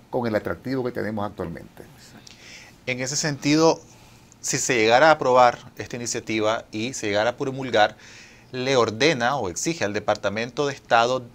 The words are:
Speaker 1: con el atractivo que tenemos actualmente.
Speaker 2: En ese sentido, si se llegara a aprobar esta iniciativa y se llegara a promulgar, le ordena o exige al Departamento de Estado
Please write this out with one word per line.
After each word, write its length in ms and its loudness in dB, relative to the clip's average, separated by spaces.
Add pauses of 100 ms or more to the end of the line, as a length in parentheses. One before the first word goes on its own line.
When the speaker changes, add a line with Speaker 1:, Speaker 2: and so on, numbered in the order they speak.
Speaker 1:
con 160 -4
el 80 -2
atractivo 500 -4
que 80 -6
tenemos 340 -6
actualmente. 580 -12 (1040)
Speaker 2:
En 140 -6
ese 140 -6
sentido, 640 2 (640)
si 160 -4
se 180 -2
llegara 340 6
a 20 10
aprobar 480 4 (180)
esta 180 -12
iniciativa 760 -4
y 220 -6
se 140 -6
llegara 240 0
a 60 -6
promulgar, 580 0 (560)
le 260 -2
ordena 580 2
o 140 -4
exige 340 -6
al 100 -2
Departamento 760 -4
de 60 -6
Estado 500 0 (120)